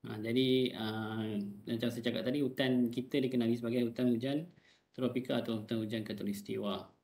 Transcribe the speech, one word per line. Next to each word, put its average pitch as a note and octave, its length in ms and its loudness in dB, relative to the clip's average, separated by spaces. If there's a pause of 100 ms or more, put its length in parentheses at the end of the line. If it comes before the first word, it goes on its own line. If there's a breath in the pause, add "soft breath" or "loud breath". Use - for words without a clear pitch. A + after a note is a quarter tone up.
Ha, A2+ 180 -8
jadi, B2+ 560 4
uh, A2 600 -2 (300)
macam A#2 220 0
saya A#2 140 -6
cakap A#2+ 240 0
tadi, C#3+ 160 0
hutan B2+ 480 2
kita C3 320 0
dikenali A#2+ 320 2
sebagai A#2 320 0
hutan B2 240 2
hujan C3 260 0 (540 soft breath)
tropika B2+ 480 0
atau A2+ 240 -2
hutan A2+ 160 -2
hujan G#2+ 240 -2
khatulistiwa. G2+ 880 -4 (120)